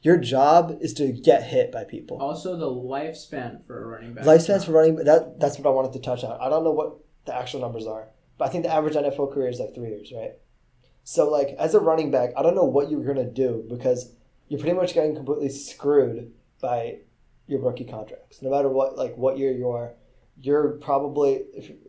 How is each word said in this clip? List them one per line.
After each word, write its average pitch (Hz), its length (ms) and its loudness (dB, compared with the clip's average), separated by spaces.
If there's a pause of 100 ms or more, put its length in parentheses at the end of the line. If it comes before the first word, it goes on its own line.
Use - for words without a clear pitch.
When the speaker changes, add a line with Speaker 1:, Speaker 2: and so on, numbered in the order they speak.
Speaker 1:
your 170 140 6
job 151 640 4
is - 140 -4
to 135 180 0
get 131 320 4
hit 127 260 0
by 113 140 -10
people. - 360 -12
Speaker 2:
Also, 165 360 -6
the 156 100 -6
lifespan 135 960 -10
for 113 180 -16
a 113 40 -12
running 117 280 -14
back. 120 100 -12
Speaker 1:
Lifespans 165 420 8
for 165 60 -4
running, 160 240 6
that, 156 420 4
that's 143 200 -2
what 151 100 0
I - 20 4
wanted 131 220 0
to 127 80 -10
touch 127 240 -6
on. 113 160 -8
I 127 100 -4
don't 160 140 2
know 160 80 2
what 151 260 -4 (280)
the 127 80 -10
actual 127 260 -8
numbers 117 260 -8
are, 110 220 -10 (300)
but 139 100 -2
I - 20 -
think 165 140 -4
the 160 80 -2
average 151 240 0
N 147 80 0
F 139 140 -2
L 139 100 0
career 135 200 -4
is, 120 120 -8
like, 107 140 -8
three 117 160 -10
years, 104 240 -14
right? 113 180 -10 (720)
So, 151 260 0
like, 143 280 0
as 160 160 0
a 208 60 8
running 160 300 0
back, 123 260 0
I 139 60 -2
don't 170 120 4
know 185 100 4
what 139 260 2
you're 139 140 -4
gonna 131 260 -2
do 117 380 -2
because 123 440 -4 (360)
you're 143 120 -6
pretty 165 160 0
much 180 180 -2
getting 156 200 2
completely 139 360 -2
screwed 127 800 0 (280)
by 120 380 -4 (480)
your 135 140 -4
rookie 123 240 -2
contracts. - 580 -16
No 135 80 -4
matter 139 180 2
what, 135 280 0
like, 127 200 -6
what 131 220 0
year 135 140 0
you 123 180 -4
are, 120 240 -6 (480)
you're 147 360 0
probably, 139 640 0 (100)
if 104 160 -16
you - 80 -20 (120)